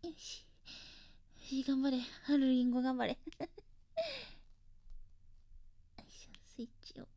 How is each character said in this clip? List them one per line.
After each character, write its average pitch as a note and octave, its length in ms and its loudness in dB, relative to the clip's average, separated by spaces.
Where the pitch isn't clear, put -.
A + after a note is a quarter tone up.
よ E4+ 140 -8
し。 - 280 -14
よ - 100 -20
し、 C4 180 -2
頑 C4+ 180 2
張 C#4 100 4
れ。 B3+ 60 2
あ C#4 40 4
る C4+ 200 8
り B3+ 120 6
ん B3 80 4
ご B3 100 4
頑 B3+ 160 2
張 A#3+ 80 2
れ。 B3+ 140 -2
<laughs> - 200 -14
よ E4 80 -4
い - 40 -20
し - 180 -20
ょ、 - 20 -20
ス - 180 -14
イ - 20 -4
ッ A#3+ 60 -10
チ - 200 -16
を。 C4 160 -14